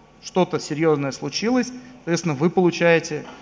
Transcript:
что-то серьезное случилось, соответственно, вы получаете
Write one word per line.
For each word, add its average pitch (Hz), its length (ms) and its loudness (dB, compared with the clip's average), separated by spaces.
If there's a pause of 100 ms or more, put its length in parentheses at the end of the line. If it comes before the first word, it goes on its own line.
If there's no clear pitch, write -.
(220)
что-то - 380 0
серьезное 147 520 0
случилось, 226 600 -2 (320)
соответственно, 165 300 -2
вы 156 160 0
получаете 170 760 2 (180)